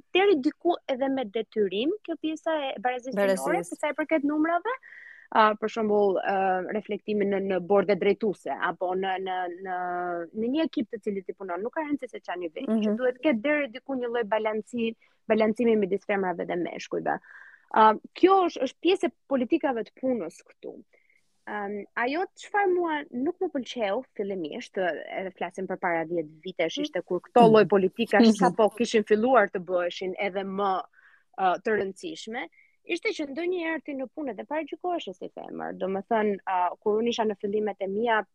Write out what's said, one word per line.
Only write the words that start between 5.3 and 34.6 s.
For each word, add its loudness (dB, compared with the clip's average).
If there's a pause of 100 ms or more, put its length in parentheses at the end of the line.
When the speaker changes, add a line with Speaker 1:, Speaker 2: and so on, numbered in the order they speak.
Speaker 1:
për -6
shembull, 2
ë, -2 (320)
reflektimi -2
në, 0
në -2
borde 4
drejtuese, 0
apo -2
në, -2
në, -4 (200)
në, -8 (540)
në -4
një 0
ekip -4
të -12
cilit -6
ti -8
punon, -8
nuk -6
ka -4
rëndësi -6
se -14
çfarë -10
niveli, -8
që 0
Speaker 2:
Mhm. 0
Speaker 1:
duhet -2
të -20
ketë 2
deri 2
diku -10
një -4
lloj 0
balanci-, -2 (340)
balancimi 4
midis 0
femrave -2
dhe -4
meshkujve. -4 (500)
Ë, 6 (260)
kjo 6
është, 0
është -6
pjesë 2
e -4 (120)
politikave 0
të -20
punës -4
këtu. -16 (760)
Ëm, -6 (260)
ajo 0 (140)
çfarë 0
mua 0 (100)
nuk -4
më 0
pëlqeu -2 (100)
fillimisht, -6
ë, 0 (280)
edhe -8
flasim -8
për -6
para 0
dhjetë -6
vitesh, -4
Speaker 2:
Mm. -2
Speaker 1:
ishte -4
kur -4
këto 6
lloj 8
Speaker 2:
Mm. 0
Speaker 1:
politikash 4
Speaker 2:
Mhm. 6
Speaker 1:
sapo 4
kishin 0
filluar 4
të -6
bëheshin -2
edhe -4
më, -2 (680)
ë, 2 (160)
të -2
rëndësishme, -8 (420)
ishte -4
që -4
ndonjëherë -4
ti -10
në -8
punë -8
dhe -12
paragjykoheshe -6